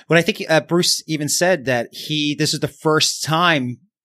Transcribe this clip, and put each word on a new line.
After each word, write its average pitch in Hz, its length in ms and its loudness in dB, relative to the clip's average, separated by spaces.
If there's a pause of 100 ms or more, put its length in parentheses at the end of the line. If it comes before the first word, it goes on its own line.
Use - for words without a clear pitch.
But 160 100 4
I 170 40 6
think, 196 260 -2
uh, 156 140 4
Bruce 170 460 0
even 151 200 -4
said 175 380 0
that 120 260 -2
he, 147 440 -4
this 151 180 0
is 147 80 -4
the 151 80 -2
first - 540 0
time 156 560 0 (260)